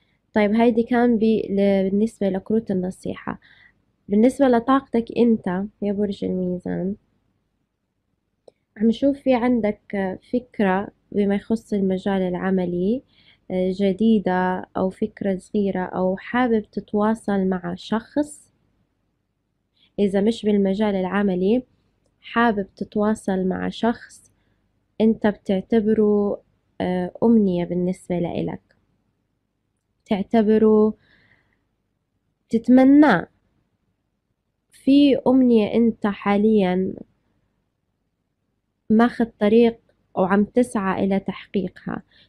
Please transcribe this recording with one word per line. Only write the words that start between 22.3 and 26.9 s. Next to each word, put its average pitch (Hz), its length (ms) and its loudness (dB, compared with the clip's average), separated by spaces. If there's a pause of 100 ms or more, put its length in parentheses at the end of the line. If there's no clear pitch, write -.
حابب 220 340 0 (100)
تتواصل 208 720 -4
مع 180 200 -4
شخص - 640 -6 (680)
أنت 220 260 0
بتعتبره، 208 1160 -2 (380)
آه، 180 300 -4 (120)